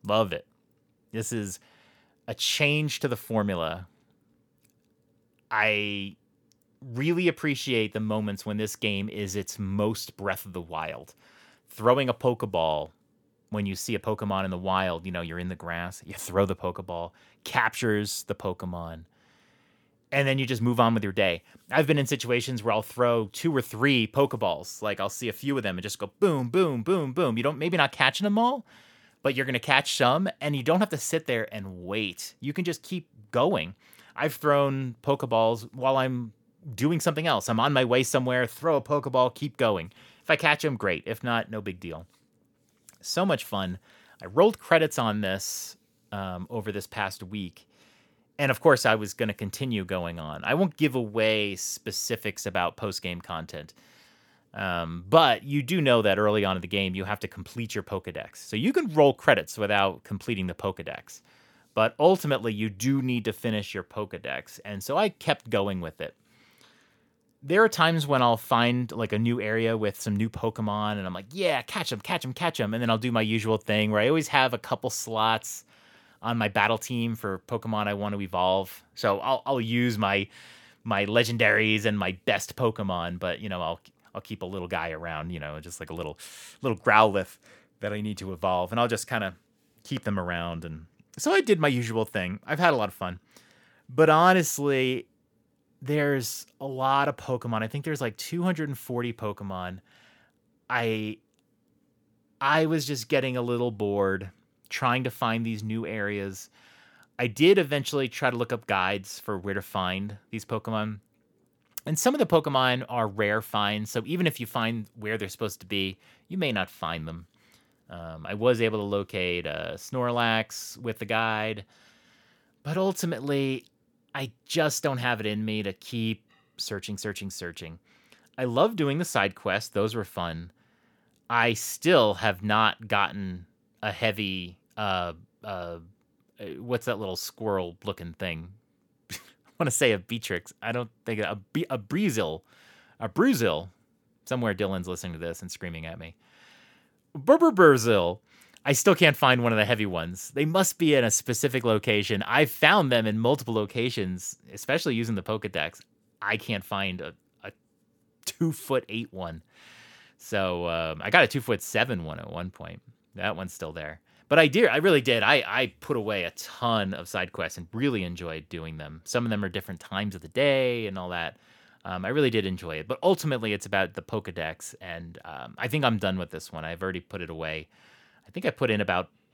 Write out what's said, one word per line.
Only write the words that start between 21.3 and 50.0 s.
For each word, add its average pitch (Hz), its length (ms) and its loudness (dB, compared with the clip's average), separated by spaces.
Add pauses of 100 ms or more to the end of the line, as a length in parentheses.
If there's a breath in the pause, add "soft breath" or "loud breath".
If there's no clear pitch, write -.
I've 139 160 2
been 151 100 4
in 139 80 2
situations 120 560 -2
where 110 120 0
I'll 107 100 0
throw 117 500 2
two 165 220 -2
or 131 60 4
three 123 440 2
Pokeballs. 107 800 0
Like, 101 160 -2
I'll 98 100 -2
see - 180 -8
a 104 60 -4
few 135 240 -2
of 113 60 -2
them 92 140 -2
and 92 60 -8
just 101 140 -6
go 101 220 -8
boom, 143 300 2
boom, 139 340 2
boom, 160 300 0
boom. 131 240 0
You 120 60 -2
don't, 147 140 0
maybe 170 200 -2
not 139 140 4
catching 139 340 2
them 208 120 2
all, 247 280 2 (580 soft breath)
but 135 120 2
you're 131 120 -2
gonna 127 120 0
catch 139 380 2
some, 147 320 4 (100)
and 147 160 -2
you 131 60 -2
don't 156 180 4
have 208 100 2
to 151 80 -4
sit 160 280 -2
there 117 260 0
and 95 320 -10
wait. 98 560 -6
You 139 140 -6
can 185 100 -4
just 170 200 -4
keep - 260 -10 (220)
going. 123 420 2 (420 loud breath)
I've 151 200 -2
thrown 139 680 2
Pokeballs 117 720 2
while 131 240 2
I'm 127 360 -2 (400)
doing 156 260 0
something 160 280 0
else. 127 200 0
I'm 113 120 2
on 143 140 4
my 131 120 6
way 123 160 4
somewhere, 127 460 2
throw 156 280 0
a 135 60 2
Pokeball, 131 540 2
keep 143 220 -8
going. 98 340 0 (320 loud breath)
If - 80 0
I 156 40 8
catch 151 300 2
'em, 135 120 0
great. 92 280 -2
If 110 180 -8
not, 117 280 -2
no 107 100 -6
big 95 180 -8
deal. 80 280 -12 (920)
So - 240 -2
much 160 180 2
fun. 95 340 -4 (440 soft breath)
I - 40 -14
rolled 165 320 4
credits 160 400 2
on 107 240 2
this, - 560 -4 (340)
um, 92 380 -8
over 107 220 -6
this 98 160 -6
past - 340 -4
week. 95 460 -10 (720 soft breath)
And 139 100 2
of 127 120 2
course, 143 220 8
I 113 120 6
was 107 180 -4
gonna 110 200 -2
continue 107 520 -4
going 87 320 -4